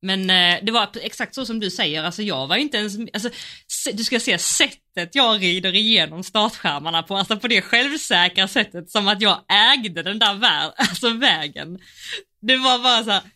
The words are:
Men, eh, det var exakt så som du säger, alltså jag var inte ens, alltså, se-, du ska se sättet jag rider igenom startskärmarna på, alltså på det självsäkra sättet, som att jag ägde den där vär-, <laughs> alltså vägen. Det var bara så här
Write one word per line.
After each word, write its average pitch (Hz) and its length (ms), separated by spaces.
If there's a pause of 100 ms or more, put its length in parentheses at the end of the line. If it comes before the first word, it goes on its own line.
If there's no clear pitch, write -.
Men, 190 280
eh, 175 340
det 220 80
var 220 180 (120)
exakt - 320
så 262 120
som 226 140
du 202 100
säger, 156 340
alltså 175 180
jag 147 240
var 165 100
inte 277 200
ens, 208 200 (180)
alltså, 214 160 (360)
se-, - 260
du 220 120
ska 240 160
se 214 180
sättet - 760
jag 226 280
rider 180 320
igenom 190 480
startskärmarna 165 800
på, 196 140
alltså 196 220
på 240 100
det 214 140
självsäkra 202 880
sättet, 190 420
som 202 180
att 202 140
jag 202 180 (340)
ägde 202 280
den 196 160
där 214 160
vär-, 170 400
<laughs> - 20
alltså 233 340
vägen. 170 680 (640)
Det 254 160
var 262 220
bara 240 260
så 220 60
här 196 120 (140)